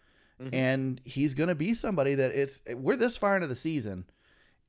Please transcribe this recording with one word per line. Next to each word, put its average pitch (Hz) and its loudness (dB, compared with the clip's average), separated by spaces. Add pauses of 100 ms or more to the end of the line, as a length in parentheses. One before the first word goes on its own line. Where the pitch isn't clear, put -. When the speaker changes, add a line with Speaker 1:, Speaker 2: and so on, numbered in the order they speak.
(400)
Speaker 1:
Mm-hmm. 127 -8
Speaker 2:
And 131 0
he's 139 0
gonna 165 2
be 170 0
somebody 151 2
that 131 4
it's, 139 -2 (140)
we're 139 0
this 240 0
far 202 2
into 175 0
the 123 -4
season 107 -4 (640)